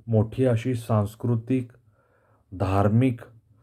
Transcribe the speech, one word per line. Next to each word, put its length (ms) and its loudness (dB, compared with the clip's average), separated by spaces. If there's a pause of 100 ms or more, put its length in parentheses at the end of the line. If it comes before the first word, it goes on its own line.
मोठी 380 0
अशी 300 0
सांस्कृतिक, 960 -2 (800)
धार्मिक, 680 2 (420)